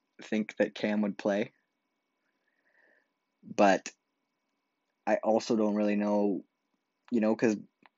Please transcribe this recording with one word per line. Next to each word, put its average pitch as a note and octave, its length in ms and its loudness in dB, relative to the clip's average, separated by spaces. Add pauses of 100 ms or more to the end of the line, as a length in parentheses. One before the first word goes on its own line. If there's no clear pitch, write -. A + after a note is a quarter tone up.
(220)
think G#2+ 360 -6
that - 160 0
Cam G#2+ 280 -2
would G2+ 160 -4
play. G#2+ 340 -2 (1900)
But - 480 2 (1160)
I G#2+ 100 2
also A2 400 0
don't G#2+ 180 0
really G#2 220 0
know, G#2 480 0 (640)
you A#2 100 0
know, A2 160 2
'cause A2 200 2 (420)